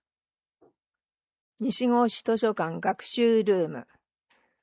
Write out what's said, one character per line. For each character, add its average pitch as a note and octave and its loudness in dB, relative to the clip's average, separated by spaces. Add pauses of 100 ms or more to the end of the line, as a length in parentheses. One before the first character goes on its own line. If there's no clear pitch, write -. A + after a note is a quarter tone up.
(1600)
西 A#3+ -2
郷 A#3+ 2
市 - -6
図 A3+ 0
書 G#3+ 0
館 E3+ -4
学 F#3 -4
習 A#3 2
ル F#3 2
ー - -8
ム。 C#3 -12 (760)